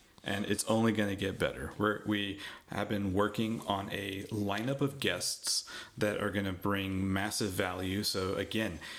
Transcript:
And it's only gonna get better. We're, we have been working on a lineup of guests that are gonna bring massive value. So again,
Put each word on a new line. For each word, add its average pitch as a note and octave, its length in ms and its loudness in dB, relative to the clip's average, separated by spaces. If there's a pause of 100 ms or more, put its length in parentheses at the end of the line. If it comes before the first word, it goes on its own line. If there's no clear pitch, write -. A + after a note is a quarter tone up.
(240)
And G2+ 220 -2
it's G#2 180 2
only A2+ 280 6
gonna G2+ 220 2
get F#2+ 240 0
better. - 380 -2
We're, G#2 300 2
we G2+ 320 0 (340)
have G#2 160 -2
been G2+ 240 0
working G#2 540 2
on G2+ 260 0
a G2 380 -4
lineup G#2+ 500 0
of C#3 180 0
guests - 640 0 (340)
that G#2 240 2
are G#2 80 2
gonna G2 240 0
bring F#2+ 580 0
massive G2+ 380 0
value. F#2 520 0
So F#2+ 340 0
again, G2+ 420 -2 (200)